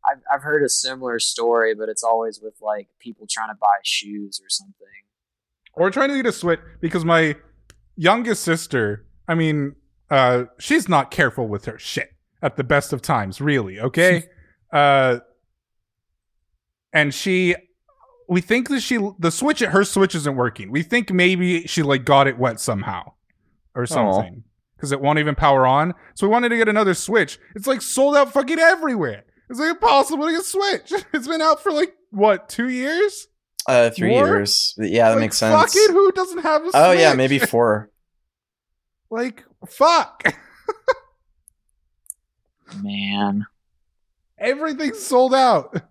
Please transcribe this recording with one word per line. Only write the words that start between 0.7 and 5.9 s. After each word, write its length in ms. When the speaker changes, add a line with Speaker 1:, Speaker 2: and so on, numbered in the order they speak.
Speaker 1:
story, 560
but 120
it's 160
always 380
with, 200
like, 260
people 300
trying 200
to 100
buy 240
shoes 600
or 60
something. 240
Speaker 2:
Or 180